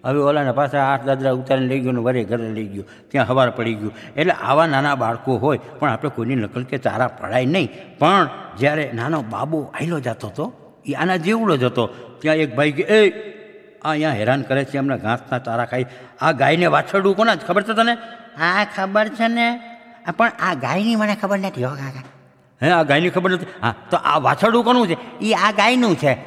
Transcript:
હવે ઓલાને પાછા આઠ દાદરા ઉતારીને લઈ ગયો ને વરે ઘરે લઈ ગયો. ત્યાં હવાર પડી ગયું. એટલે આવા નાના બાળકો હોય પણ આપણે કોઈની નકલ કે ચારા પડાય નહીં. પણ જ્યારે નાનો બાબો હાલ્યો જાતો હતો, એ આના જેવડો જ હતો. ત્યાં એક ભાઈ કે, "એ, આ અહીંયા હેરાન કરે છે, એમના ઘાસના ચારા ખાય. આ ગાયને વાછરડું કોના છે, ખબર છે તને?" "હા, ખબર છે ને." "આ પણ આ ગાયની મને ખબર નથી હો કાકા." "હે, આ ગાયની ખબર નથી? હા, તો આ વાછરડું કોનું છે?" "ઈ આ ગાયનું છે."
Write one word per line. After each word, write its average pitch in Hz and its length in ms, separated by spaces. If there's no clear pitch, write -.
હવે 135 140
ઓલાને 143 340
પાછા 143 260
આઠ 135 260
દાદરા 135 280
ઉતારીને 131 340
લઈ 131 140
ગયો 127 120
ને 123 80
વરે 123 240
ઘરે 113 260
લઈ 107 160
ગયો. 98 180
ત્યાં 123 180
હવાર 127 220
પડી 113 240
ગયું. 104 180
એટલે 165 160
આવા 147 340
નાના 143 280
બાળકો 117 420
હોય 131 220
પણ 147 120
આપણે 123 200
કોઈની 120 240
નકલ 120 280
કે 131 160
ચારા 120 300
પડાય 120 380
નહીં. 151 220
પણ 170 300
જ્યારે 143 360
નાનો 139 280
બાબો 127 400
હાલ્યો 160 380
જાતો 113 280
હતો, 151 240
એ 139 60
આના 175 240
જેવડો 196 400
જ 127 80
હતો. 117 240
ત્યાં 156 160
એક 143 200
ભાઈ 147 160
કે, 147 100
"એ, 208 280
આ 156 120
અહીંયા 151 220
હેરાન 120 300
કરે 135 220
છે, 139 140
એમના 135 180
ઘાસના 117 420
ચારા 120 260
ખાય. 127 220
આ 156 120
ગાયને 151 340
વાછરડું 190 500
કોના 214 200
છે, - 100
ખબર 190 160
છે 220 120
તને?" 226 180
"હા, 180 280
ખબર 202 320
છે 226 200
ને." 233 320
"આ 170 40
પણ 226 180
આ 180 260
ગાયની 180 420
મને 208 180
ખબર 202 240
નથી 156 260
હો 127 60
કાકા." 135 320
"હે, 147 80
આ 170 120
ગાયની 151 280
ખબર 180 200
નથી? 180 160
હા, 113 120
તો 175 60
આ 147 220
વાછરડું 196 460
કોનું 240 240
છે?" 165 80
"ઈ 214 100
આ 196 180
ગાયનું 214 460
છે." 139 160